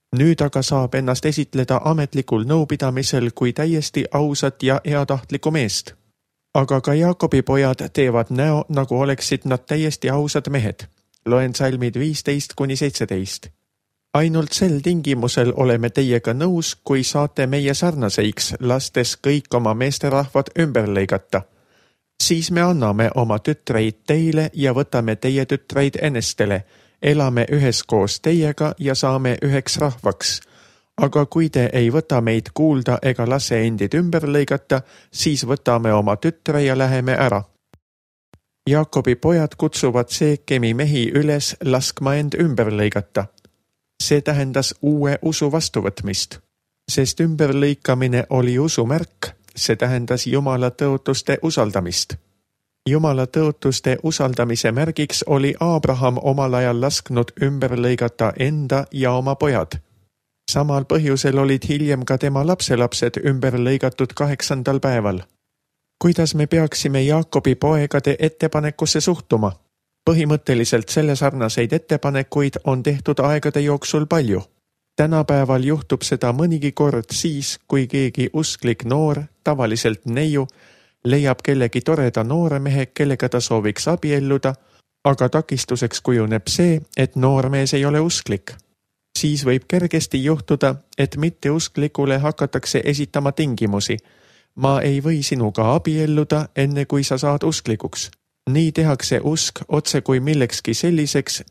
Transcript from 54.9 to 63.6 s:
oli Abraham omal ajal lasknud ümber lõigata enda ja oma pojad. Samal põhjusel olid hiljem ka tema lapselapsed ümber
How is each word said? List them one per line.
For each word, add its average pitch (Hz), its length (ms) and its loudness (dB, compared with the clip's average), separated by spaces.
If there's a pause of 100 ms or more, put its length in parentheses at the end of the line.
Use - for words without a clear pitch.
oli 139 320 2
Abraham 131 640 2
omal 135 320 0
ajal 123 280 0
lasknud 127 500 -2 (100)
ümber 135 360 0
lõigata 120 640 0
enda 139 520 0
ja 131 200 0
oma 131 240 0
pojad. 120 440 -2 (680)
Samal 139 400 0
põhjusel 139 480 2
olid 135 320 2
hiljem 143 360 -2
ka 131 120 0
tema 139 300 0
lapselapsed 123 760 0
ümber 131 400 0